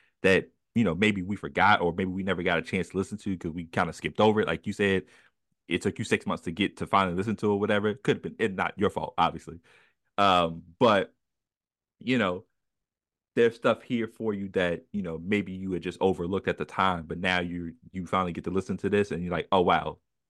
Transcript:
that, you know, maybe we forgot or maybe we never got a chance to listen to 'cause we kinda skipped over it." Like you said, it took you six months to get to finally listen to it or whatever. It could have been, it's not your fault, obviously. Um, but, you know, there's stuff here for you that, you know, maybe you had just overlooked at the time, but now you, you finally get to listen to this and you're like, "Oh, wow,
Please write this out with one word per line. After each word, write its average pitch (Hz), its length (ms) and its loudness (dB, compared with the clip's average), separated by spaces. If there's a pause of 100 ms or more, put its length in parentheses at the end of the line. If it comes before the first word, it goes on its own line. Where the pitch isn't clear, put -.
(240)
that, 95 260 4 (260)
you 117 100 2
know, 82 100 0
maybe 104 260 2
we 98 160 -6
forgot 87 440 2
or 85 120 0
maybe 92 180 -4
we 95 120 -6
never 90 200 -2
got 87 160 2
a - 20 0
chance 92 280 -6
to - 80 -6
listen 98 220 -4
to 95 180 -4
'cause 85 140 -6
we 82 140 -10
kinda 82 280 -2
skipped 80 280 -6
over 107 200 6
it." - 60 -2
Like 82 200 -4
you 101 60 -6
said, 98 320 0 (640)
it 85 120 -2
took - 180 -4
you 110 60 -6
six - 200 -2
months 90 180 -6
to 90 80 -6
get 92 260 -2
to 82 100 -6
finally 92 280 2
listen 101 220 -2
to 110 100 -2
it - 80 2
or 98 40 -2
whatever. 104 300 0
It - 140 -6
could 131 140 0
have - 60 -12
been, 82 160 -10
it's 104 160 -2
not 87 220 -2
your 95 120 2
fault, 76 280 -6
obviously. 82 420 -2 (580)
Um, 87 460 4 (160)
but, 104 340 4 (840)
you 127 180 -2
know, 95 280 -2 (880)
there's 117 200 4
stuff 113 280 0
here 113 240 -2
for 110 260 -4
you 98 160 -6
that, 87 440 0
you 104 100 -4
know, 82 160 -6
maybe 95 340 -2
you 95 200 -6
had 85 100 -4
just 90 180 -6
overlooked 92 480 0
at 85 80 -2
the 78 80 -6
time, 90 420 0
but 85 120 -8
now 92 220 0
you, 87 340 -6 (180)
you 92 140 -8
finally 92 260 0
get 85 120 -8
to 87 60 -4
listen 92 260 -2
to 101 120 -4
this 101 220 2
and 85 120 -4
you're 87 100 -4
like, 82 200 -4
"Oh, 95 80 6
wow, 80 380 2 (300)